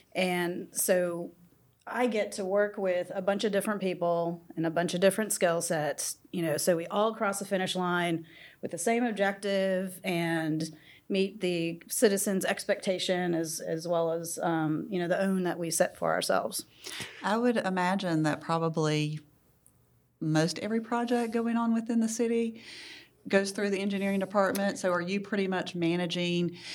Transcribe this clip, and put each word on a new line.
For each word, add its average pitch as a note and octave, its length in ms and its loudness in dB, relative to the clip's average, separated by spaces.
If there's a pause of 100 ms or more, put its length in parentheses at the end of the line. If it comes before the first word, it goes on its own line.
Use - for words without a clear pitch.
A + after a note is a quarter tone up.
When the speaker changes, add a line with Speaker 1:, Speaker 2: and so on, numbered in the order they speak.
(160)
Speaker 1:
And F3+ 560 0
so F3 600 0 (560)
I A#3 180 0
get G#3 280 0
to G3 120 -6
work G#3 320 0
with F3+ 360 0
a G3 80 -6
bunch G3+ 220 2
of G#3+ 80 2
different G3+ 300 0
people E3+ 600 0 (120)
and E3 120 0
a - 20 2
bunch E3+ 240 0
of F3 60 0
different F#3+ 340 4
skill E3+ 280 2
sets, D3+ 560 -2 (140)
you F3 120 -2
know, D3+ 140 0
so F3 180 4
we E3+ 120 -2
all G#3 260 2
cross G#3 260 -2
the F#3+ 60 -6
finish F#3 300 -2
line F3 500 0 (360)
with - 100 -6
the E3+ 60 -8
same A#3 260 2
objective G3 1000 0
and E3 680 0 (380)
meet G3 300 0
the E3+ 480 -2
citizens' G3 560 2
expectation F3+ 920 0
as, E3 280 -2
as E3+ 260 -4
well E3 240 2
as, E3 320 -6
um, D#3+ 460 0
you F#3 100 -2
know, F3 80 0
the F#3+ 140 2
own F#3+ 220 2
that E3+ 140 -2
we E3+ 120 -4
set - 260 0
for E3 160 0
ourselves. - 540 0 (580)
Speaker 2:
I G3+ 140 0
would A#3+ 180 2
imagine F#3 680 0
that D3+ 180 0
probably D#3 800 0 (960)
most D#3+ 400 2
every A3+ 220 -2
project A#3+ 500 0
going A#3 240 0
on A#3 180 2
within A3+ 280 2
the A3 80 2
city A#3 520 0 (680)
goes G3 220 4
through G3+ 180 -2
the F#3+ 100 0
engineering G3 400 0
department. G3 600 2
So F#3 120 0
are F3 100 2
you F#3+ 180 -2
pretty G3 280 -2
much F#3 280 -4
managing, F3 840 0 (180)